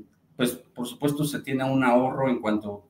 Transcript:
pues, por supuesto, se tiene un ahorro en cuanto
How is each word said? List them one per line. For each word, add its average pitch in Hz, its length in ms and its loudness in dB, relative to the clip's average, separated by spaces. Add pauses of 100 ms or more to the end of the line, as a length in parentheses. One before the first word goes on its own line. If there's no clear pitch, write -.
(360)
pues, 120 160 0
por - 340 -10
supuesto, 143 380 -2
se 131 160 -4
tiene 131 240 -4
un 135 180 2
ahorro 127 460 4
en 120 120 0
cuanto 104 500 -4